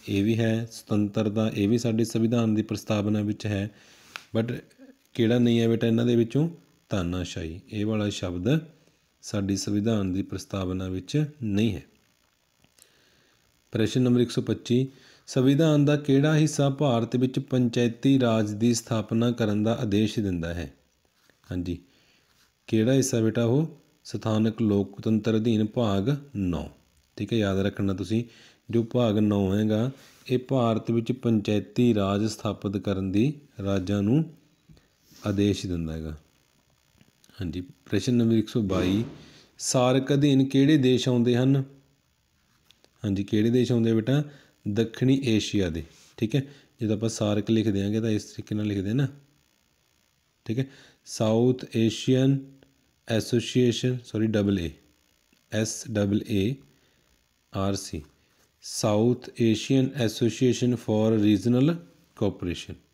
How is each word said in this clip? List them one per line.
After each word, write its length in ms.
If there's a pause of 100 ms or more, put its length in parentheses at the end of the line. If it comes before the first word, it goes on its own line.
ਇਹ 140
ਵੀ 140
ਹੈ, 340
ਸੁਤੰਤਰਤਾ, 840
ਇਹ 140
ਵੀ 80
ਸਾਡੇ 260
ਸੰਵਿਧਾਨ 520
ਦੀ 60
ਪ੍ਰਸਤਾਵਨਾ 600
ਵਿੱਚ 240
ਹੈ, 260 (680)
but 160 (600)
ਕਿਹੜਾ 260
ਨਹੀਂ 200
ਹੈ 80
ਬੇਟਾ 200
ਇਹਨਾਂ 180
ਦੇ 100
ਵਿੱਚੋਂ? 340 (400)
ਤਾਨਾਸ਼ਾਹੀ, 680 (120)
ਇਹ 140
ਵਾਲਾ 240
ਸ਼ਬਦ 500 (640)
ਸਾਡੀ 360
ਸੰਵਿਧਾਨ 560
ਦੀ 80
ਪ੍ਰਸਤਾਵਨਾ 680
ਵਿੱਚ 380 (180)
ਨਹੀਂ 300
ਹੈ। 100 (1900)
ਪ੍ਰਸ਼ਨ 300
ਨੰਬਰ 180
ਇੱਕ 120
ਸੌ 100
ਪੱਚੀ, 460 (400)
ਸੰਵਿਧਾਨ 580
ਦਾ 100
ਕਿਹੜਾ 400
ਹਿੱਸਾ 340
ਭਾਰਤ 460
ਵਿੱਚ 240
ਪੰਚਾਇਤੀ 800
ਰਾਜ 320
ਦੀ 220
ਸਥਾਪਨਾ 580
ਕਰਨ 320
ਦਾ 100
ਆਦੇਸ਼ 460
ਦਿੰਦਾ 340
ਹੈ? 200 (800)
ਹਾਂਜੀ, 260 (880)
ਕਿਹੜਾ 260
ਹਿੱਸਾ 260
ਬੇਟਾ 240
ਉਹ? 360 (240)
ਸਥਾਨਕ 580
ਲੋਕਤੰਤਰ 760
ਅਧੀਨ 280
ਭਾਗ 440 (260)
ਨੌ, 280 (540)
ਠੀਕ 160
ਹੈ, 40
ਯਾਦ 220
ਰੱਖਣਾ 340
ਤੁਸੀਂ, 300 (480)
ਜੋ 120
ਭਾਗ 340
ਨੌ 380
ਹੈਗਾ, 360 (400)
ਇਹ 80
ਭਾਰਤ 520
ਵਿੱਚ 200
ਪੰਚਾਇਤੀ 840
ਰਾਜ 300
ਸਥਾਪਿਤ 520
ਕਰਨ 340
ਦੀ 220 (300)
ਰਾਜਾਂ 400
ਨੂੰ 200 (1040)
ਆਦੇਸ਼ 380
ਦਿੰਦਾ 280
ਹੈਗਾ। 240 (1200)
ਹਾਂਜੀ, 200
ਪ੍ਰਸ਼ਨ 520
ਨੰਬਰ 220
ਇੱਕ 140
ਸੌ 120
ਬਾਈ, 420 (540)
ਸਾਰਕ 560
ਅਧੀਨ 320
ਕਿਹੜੇ 320
ਦੇਸ਼ 320
ਆਉਂਦੇ 260
ਹਨ? 280 (1400)
ਹਾਂਜੀ, 180
ਕਿਹੜੇ 260
ਦੇਸ਼ 220
ਆਉਂਦੇ 200
ਆ 20
ਬੇਟਾ? 300 (440)
ਦੱਖਣੀ 580
ਏਸ਼ੀਆ 440
ਦੇ, 140 (340)
ਠੀਕ 180
ਹੈ। 60 (400)
ਜਦੋਂ 140
ਆਪਾਂ 140
ਸਾਰਕ 420
ਲਿਖ 180
ਦਿਆਂਗੇ 320
ਤਾਂ 80
ਇਸ 140
ਤਰੀਕੇ 320
ਨਾਲ 100
ਲਿਖਦੇ 240
ਆ 40
ਨਾ, 140 (1400)
ਠੀਕ 140
ਹੈ। 60 (400)
ਸਾਊਥ 600 (100)
ਏਸ਼ੀਅਨ 640 (680)
ਐਸੋਸੀਏਸ਼ਨ, 960
ਸੌਰੀ, 220
ਡਬਲ 320
ਏ, 120 (800)
ਐਸ 400
ਡਬਲ 380
ਏ 260 (960)
ਆਰ 220
ਸੀ, 260 (600)
ਸਾਊਥ 680 (120)
ਏਸ਼ੀਅਨ 540
ਐਸੋਸੀਏਸ਼ਨ 800
for 480
ਰੀਜਨਲ 540 (400)
ਕੋਆਪਰੇਸ਼ਨ। 580 (200)